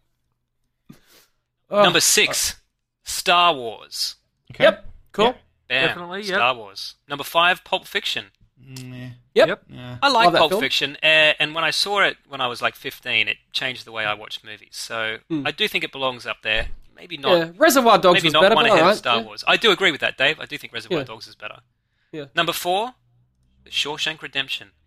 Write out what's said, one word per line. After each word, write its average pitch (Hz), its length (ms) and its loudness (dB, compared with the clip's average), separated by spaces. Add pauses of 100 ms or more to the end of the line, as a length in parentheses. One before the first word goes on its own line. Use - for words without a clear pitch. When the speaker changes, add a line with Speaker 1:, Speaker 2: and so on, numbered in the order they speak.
(1700)
Speaker 1:
Oh. 202 100 2
Speaker 2:
Number 175 180 6
six, - 640 0 (420)
Star 175 520 2
Wars. 107 600 -10 (360)
Speaker 3:
Okay. - 120 2
Speaker 1:
Yep. - 200 2 (260)
Cool. 208 140 2
Speaker 3:
Yep. 247 160 0 (260)
Speaker 2:
Bam. 131 200 0
Speaker 4:
Definitely, 175 340 -8
yep. 190 140 -6
Speaker 2:
Star 131 200 2
Wars. 101 400 -16 (140)
Number 143 140 -8
five, 175 400 0
Pulp - 240 -6
Fiction. - 380 -6 (380)
Speaker 3:
Mm, 127 300 -16
yeah. 127 160 -14 (240)
Speaker 1:
Yep. 202 140 6
Speaker 4:
Yep. 196 220 -6
Speaker 3:
Yeah. 127 340 -16
Speaker 2:
I 285 60 4
like 233 160 4
Speaker 1:
Love 170 80 6
that 160 60 2
Speaker 2:
Pulp 156 120 4
Speaker 1:
film. 143 100 0
Speaker 2:
Fiction, 139 400 -2
uh, 156 380 6
and 151 160 -2
when 165 80 -2
I 156 80 0
saw 202 300 -2
it 160 160 0 (100)
when 139 140 -10
I 127 60 0
was, 120 140 -8
like, 117 140 -2
fifteen, 117 520 -4
it 110 100 -4 (140)
changed 123 320 -6
the 117 80 -18
way 110 140 -6
I 107 80 -2
watched 107 320 -12
movies. 107 280 -20
So 110 440 -6 (100)
Speaker 1:
Hmm. 147 200 -6
Speaker 2:
I - 40 -2
do 208 160 -4
think 175 160 -6
it 156 80 -10
belongs 127 360 -6
up - 160 -10
there. 110 240 -2 (280)
Maybe 175 220 -16
not. 139 220 -2
Speaker 1:
Yeah, 165 180 -4
Reservoir 247 400 4
Dogs 180 200 6
Speaker 2:
maybe 170 100 0
Speaker 1:
was 151 60 2
Speaker 2:
not 156 100 4
Speaker 1:
better, 208 120 6
Speaker 2:
one - 100 4
Speaker 1:
but 220 40 2
Speaker 2:
ahead 170 120 6
Speaker 1:
all 165 40 4
right. 190 60 6
Speaker 2:
of 214 80 -2
Star 120 180 0
Speaker 1:
Yeah. 113 60 -4
Speaker 2:
Wars. 107 240 -14
I 180 100 4
do 208 140 2
agree 185 200 0
with 135 100 -8
that, 113 140 -2
Dave. 143 240 0
I 120 60 -12
do 147 140 -12
think 117 140 -18
Reservoir 117 260 -6
Speaker 1:
Yeah. 131 60 -6
Speaker 2:
Dogs 110 220 -18
is 107 60 -20
better. - 240 -18 (540)
Speaker 1:
Yeah. 151 140 -14 (100)
Speaker 2:
Number 165 180 -2
four, 202 400 -4 (680)
The - 80 -20
Shawshank 156 500 -6
Redemption. 135 480 -8 (180)